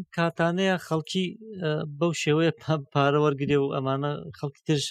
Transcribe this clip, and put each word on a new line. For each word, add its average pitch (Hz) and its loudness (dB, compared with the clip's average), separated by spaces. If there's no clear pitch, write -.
کاتانەیە 175 0
خەڵکی، 160 -2
ئە، 175 -2
بەو 151 0
شێوەیە 160 2
پا-، 156 -2
پارە 143 4
وەرگرێ 143 2
و 139 0
ئەمانە 139 -2
خەڵکی - -10
ترش 147 0